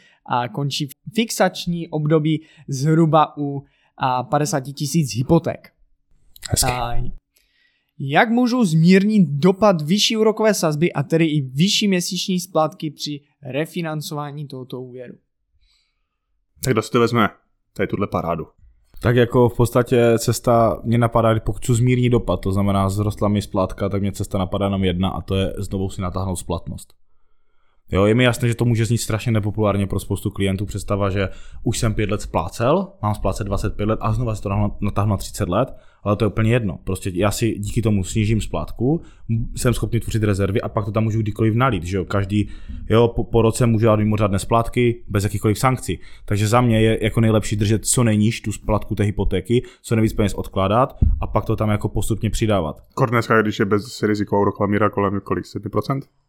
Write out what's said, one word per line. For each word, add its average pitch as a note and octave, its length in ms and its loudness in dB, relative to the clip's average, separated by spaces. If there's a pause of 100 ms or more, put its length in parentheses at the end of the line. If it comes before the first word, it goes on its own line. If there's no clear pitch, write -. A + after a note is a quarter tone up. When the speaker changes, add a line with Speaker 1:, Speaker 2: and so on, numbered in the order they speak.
(260)
Speaker 1:
a B2 220 -2
končí C#3+ 400 -4 (280)
fixační F#3 760 -2
období D#3 560 0 (220)
zhruba D#3 680 2
u, C#3+ 260 -6 (340)
a, B2+ 260 -2
padesáti C#3 500 -2
tisíc C#3 420 -2
hypoték. - 540 0 (800)
Speaker 2:
Hezky. - 220 0
Speaker 1:
A A#2+ 200 -4 (1080)
jak D3+ 300 2
můžou A#3+ 360 2
zmírnit F#3 640 6
dopad F3+ 520 2
vyšší G#3 360 0
úrokové G#3+ 360 2
sazby D#3+ 400 0
a D3 100 0
tedy E3 220 2
i D3+ 160 0
vyšší D3+ 460 0
měsíční F3+ 520 -2
splátky D#3 520 -2
při C#3+ 300 -10 (220)
refinancování D3 1040 -6
tohoto B2+ 340 -12
úvěru? B2 320 -16 (1500)
Speaker 3:
Tak B2+ 100 0
kdo A2 80 2
si - 100 -8
to B2 80 2
vezme? A2+ 300 4 (440)
Tady G2+ 140 -2
tuhle G2 200 -4
parádu. E2 400 -4 (540)
Speaker 2:
Tak A#2+ 140 2
jako A#2+ 340 4
v - 80 -6
podstatě A#2+ 640 4
cesta, A#2 640 2
mě A2+ 140 0
napadá, A2+ 420 2
pokud - 240 -4
chci B2+ 100 0
zmírnit B2 380 2
dopad, F#2 260 2
to F#2+ 140 -4
znamená, G2 380 2
zrostla G#2 380 -2
mi G#2 140 2
splátka, G2 480 -2
tak G2 120 -2
mě G2+ 100 -2
cesta G2+ 260 -6
napadá G2 280 -2
jenom G2 180 0
jedna F#2 260 0
a - 120 -6
to F#2+ 140 -4
je F#2+ 220 0
znovu F#2+ 320 -4
si - 120 -8
natáhnout F#2 340 -4
splatnost. - 580 -8 (1000)
Jo, F#2+ 140 4
je A2 100 4
mi B2+ 80 4
jasné, A#2+ 240 2
že A#2 80 0
to A#2+ 100 0
může A#2 200 2
znít A2+ 120 0
strašně A2+ 340 -4
nepopulárně G2+ 560 0
pro G2 120 -4
spoustu G2+ 320 -4
klientů, G2 340 -2
představa, G2+ 440 -2
že F#2+ 200 -2 (340)
už A#2+ 160 -2
jsem A2 140 0
pět G2+ 180 -2
let G#2 100 -2
splácel, C3+ 680 -2 (140)
mám G#2 140 -2
splácet G2+ 320 -4
dvacet G2 280 -4
pět G#2 100 -4
let G#2+ 160 0
a A2 120 0
znova A2+ 220 -2
si - 60 -8
to G2+ 80 -6
nahnu-, G2+ 320 0
natáhnu G2+ 280 0
na G2 80 2
třicet - 320 -6
let, A2 240 0 (300)
ale G#2 120 0
to G#2+ 100 2
je G#2 40 2
úplně A2 240 2
jedno. A2 300 -2
Prostě F#2+ 300 -6
já G2+ 180 2
si G#2+ 280 -2
díky G#2 220 -2
tomu G2+ 220 2
snížím G#2+ 380 0
splátku, A#2+ 600 -2 (280)
m-, A2+ 160 -2 (100)
jsem A#2+ 180 0
schopný A2+ 260 -2
tvořit G#2+ 240 -2
rezervy G2+ 380 0
a - 80 -4
pak G#2 160 -2
to G#2+ 60 -4
tam A2 120 0
můžu A2 160 0
kdykoliv A2 360 0
nalít, A#2 280 0
že F#2 140 -4
jo? F2 80 -2
Každý, G2+ 440 0 (400)
jo, A#2 180 6
po, A#2 160 -4
po - 180 2
roce A2+ 240 2
můžu A2 200 4
dát G#2+ 140 6
mimořádné G#2+ 400 2
splátky A#2+ 680 0
bez G2+ 160 0
jakýchkoliv G#2 360 0
sankcí. B2+ 400 -2 (260)
Takže G#2 220 0
za A#2+ 140 4
mě A2+ 200 4
je A2 220 2
jako A2 180 0
nejlepší A2 340 2
držet G#2 300 0
co - 180 2
nejníž G#2+ 380 2
tu G#2+ 100 -6
splátku - 440 -4
té G#2 80 0
hypotéky, G2+ 600 0 (180)
co - 140 -2
nejvíc A2 180 2
peněz G2 200 0
odkládat G2+ 640 -2 (240)
a - 60 -2
pak - 180 -2
to A2+ 100 0
tam G#2+ 140 0
jako G#2 200 0
postupně G#2+ 400 -2
přidávat. G2 520 -2 (120)
Speaker 3:
Kor C3 160 0
dneska, A2+ 320 4
když G#2 180 -2
je A2+ 60 2
bezriziková G#2 760 0
úroková G2+ 260 0
míra G#2 220 2
kolem G2 340 -2
kolik, F2+ 220 -4
sedmi G#2 240 -10
procent? C3+ 360 -4 (240)